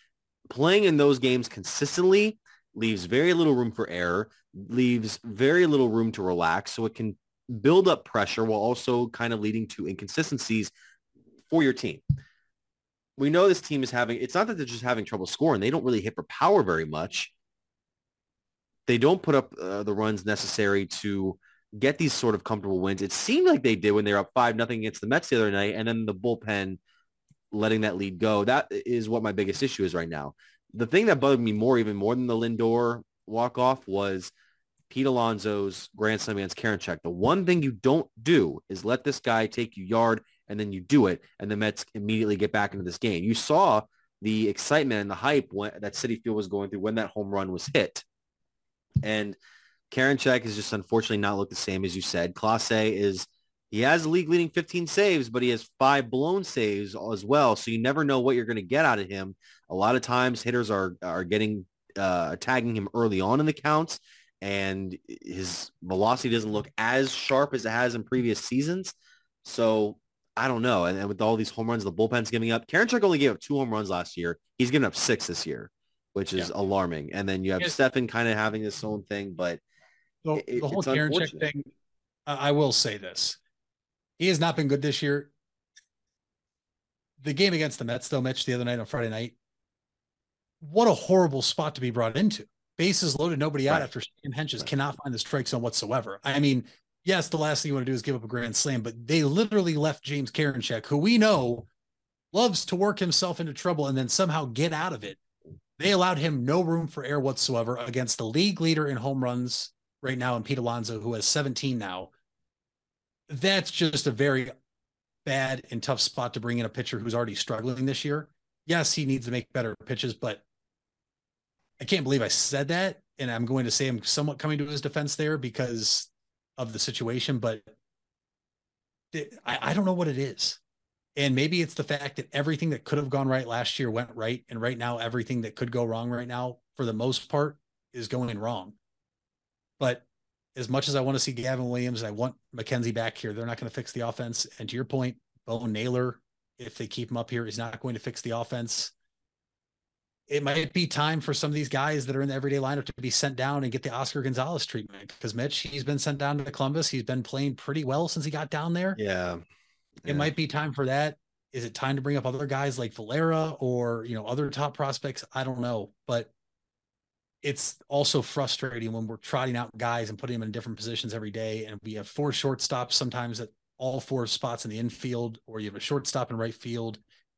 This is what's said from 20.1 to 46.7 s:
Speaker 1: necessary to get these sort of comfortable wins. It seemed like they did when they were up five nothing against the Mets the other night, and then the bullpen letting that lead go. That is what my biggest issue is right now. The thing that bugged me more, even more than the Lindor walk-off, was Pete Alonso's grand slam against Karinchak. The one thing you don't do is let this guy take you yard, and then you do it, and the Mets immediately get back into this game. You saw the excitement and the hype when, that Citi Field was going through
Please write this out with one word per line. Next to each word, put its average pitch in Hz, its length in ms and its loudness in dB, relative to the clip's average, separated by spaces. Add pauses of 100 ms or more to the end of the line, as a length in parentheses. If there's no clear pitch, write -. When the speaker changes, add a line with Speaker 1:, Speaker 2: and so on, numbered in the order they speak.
Speaker 1:
necessary 101 640 2
to 98 520 -4 (400)
get 139 180 4
these 151 160 2
sort 113 220 2
of 95 80 -4
comfortable 98 360 -2
wins. 95 220 0
It 98 120 -2
seemed 330 340 4
like 294 160 6
they 117 120 6
did 104 160 4
when 104 140 4
they 104 60 2
were 101 80 4
up 98 160 -2
five 120 200 4
nothing 117 240 -2
against 107 220 -6
the 104 60 -6
Mets 151 220 0
the 127 80 4
other 110 120 4
night, 101 260 0
and 110 120 -4
then 113 180 0
the 107 80 -2
bullpen 101 640 -2 (760)
letting 110 280 2
that 107 140 0
lead 95 240 -4
go. 104 240 4
That 127 260 2
is 113 380 -4
what 113 160 0
my 107 80 0
biggest 98 320 -2
issue 117 220 0
is 87 100 -2
right 85 140 -4
now. 73 260 -8 (380)
The 113 120 -2
thing 175 200 4
that 165 160 4
bugged 135 200 6
me 110 120 2
more, 117 260 4
even 107 160 0
more 101 180 0
than 127 140 0
the 120 80 2
Lindor 117 680 2 (220)
walk-off, 123 640 0
was 95 460 -2 (560)
Pete 131 160 0
Alonso's 107 880 0
grand 107 260 2
slam 107 160 -4
against 95 180 -4
Karinchak. 98 480 -2
The 85 60 -6
one 123 360 2
thing 175 180 4
you 135 80 0
don't 127 360 2 (140)
do 117 480 4
is 95 160 -8
let 120 180 2
this 143 160 -2
guy 113 280 2
take 113 280 -6
you 98 80 -12
yard, 113 380 4 (280)
and 104 80 -8
then 104 140 -4
you 95 80 -6
do 107 280 6
it, 87 140 0 (180)
and 104 120 -4
the 104 60 0
Mets 107 360 -2
immediately 107 440 0
get 101 160 0
back 104 180 2
into 95 140 -8
this 87 120 -6
game. 92 260 0
You 110 100 2
saw 147 480 4 (400)
the 110 260 2
excitement 127 540 2
and 101 100 -6
the 95 40 -6
hype 135 360 2
when, 101 200 -4 (100)
that 101 120 -6
Citi 117 280 -4
Field 110 160 -2
was 104 100 -2
going 101 220 -4
through 101 100 -6